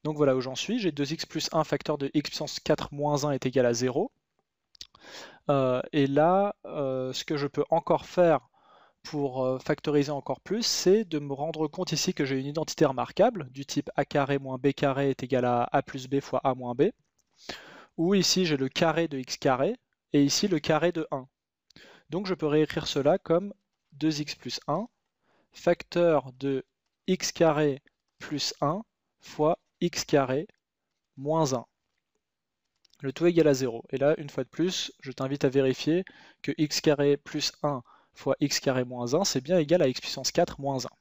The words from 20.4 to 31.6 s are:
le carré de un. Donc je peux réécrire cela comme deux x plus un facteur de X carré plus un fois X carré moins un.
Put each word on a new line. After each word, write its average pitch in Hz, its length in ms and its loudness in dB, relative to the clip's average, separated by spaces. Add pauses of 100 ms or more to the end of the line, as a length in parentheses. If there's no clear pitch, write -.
le 170 100 0
carré 160 340 2
de 160 180 -6
un. 131 160 -6 (840)
Donc 190 180 -6
je 185 80 -2
peux 160 120 -4
réécrire 151 400 0
cela 147 320 2
comme 190 340 0 (400)
deux 151 280 -2
x 147 160 -6
plus - 320 -12
un 180 200 -4 (640)
facteur 165 840 0
de 135 300 -4 (420)
X - 260 -2
carré 151 500 4 (360)
plus - 420 -6
un 165 240 -2 (360)
fois 151 380 0 (220)
X - 240 -2
carré 139 440 0 (680)
moins 143 380 0
un. 113 100 -6 (1400)